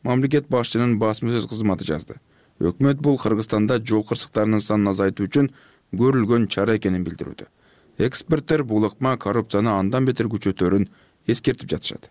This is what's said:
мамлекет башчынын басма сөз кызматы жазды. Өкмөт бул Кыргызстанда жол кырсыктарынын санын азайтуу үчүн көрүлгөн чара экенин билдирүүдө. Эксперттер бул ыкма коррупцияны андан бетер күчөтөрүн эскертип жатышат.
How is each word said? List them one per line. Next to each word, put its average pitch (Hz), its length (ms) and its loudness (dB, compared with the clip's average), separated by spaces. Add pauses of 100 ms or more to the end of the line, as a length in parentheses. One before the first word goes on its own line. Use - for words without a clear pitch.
мамлекет 131 460 0
башчынын 120 500 2
басма 113 380 -2
сөз 110 160 -4
кызматы 107 320 0
жазды. 78 320 -6 (440)
Өкмөт 135 360 2
бул 143 240 0
Кыргызстанда 110 640 0
жол 110 240 0
кырсыктарынын 110 560 0
санын 101 300 2
азайтуу 98 340 -2
үчүн 139 240 2 (400)
көрүлгөн 117 560 2
чара 107 320 0
экенин 92 240 0
билдирүүдө. 85 400 -10 (540)
Эксперттер 147 680 0
бул 107 240 2
ыкма 131 300 -2
коррупцияны 107 580 0
андан 123 320 2
бетер 113 240 -2
күчөтөрүн 95 560 2 (380)
эскертип - 420 -2
жатышат. - 420 -8